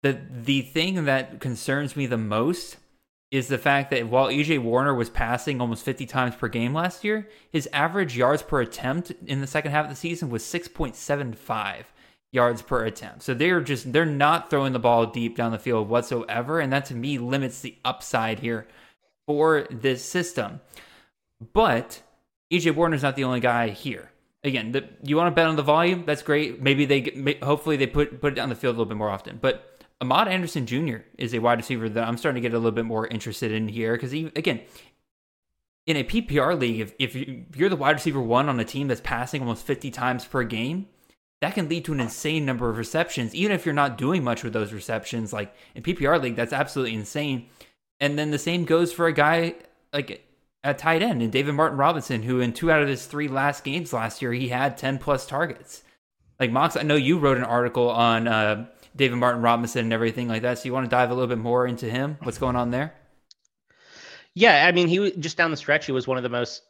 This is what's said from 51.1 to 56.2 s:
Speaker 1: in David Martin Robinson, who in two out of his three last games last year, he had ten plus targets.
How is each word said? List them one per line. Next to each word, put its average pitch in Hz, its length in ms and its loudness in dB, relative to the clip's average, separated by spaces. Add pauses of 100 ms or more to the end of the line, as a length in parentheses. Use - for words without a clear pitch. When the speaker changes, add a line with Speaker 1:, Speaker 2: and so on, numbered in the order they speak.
Speaker 1:
in 113 80 0
David 139 240 2
Martin 151 240 2
Robinson, 139 440 2
who 123 180 0
in 120 120 0
two 165 180 0
out 151 120 6
of 143 60 2
his 135 180 -4
three 147 220 -4
last 135 360 0
games 151 280 -4
last 113 280 -4
year, 123 120 -2
he 123 160 -2
had 127 280 0
ten 135 220 -4
plus 139 280 -2
targets. - 560 -6 (580)